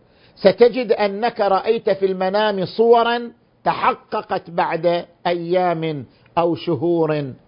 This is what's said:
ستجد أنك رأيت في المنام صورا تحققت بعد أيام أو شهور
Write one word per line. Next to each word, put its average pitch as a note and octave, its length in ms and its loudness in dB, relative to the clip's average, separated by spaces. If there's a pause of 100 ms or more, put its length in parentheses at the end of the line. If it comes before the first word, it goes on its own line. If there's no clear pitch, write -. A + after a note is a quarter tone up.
(360)
ستجد G#3 560 2
أنك G#3 480 -2
رأيت G#3 500 0
في G3 160 0
المنام F#3+ 580 -2
صورا A#3 680 2 (320)
تحققت F#3+ 880 -4
بعد E3+ 540 -2 (220)
أيام E3+ 800 -2 (320)
أو E3+ 160 2
شهور D#3 760 -2 (160)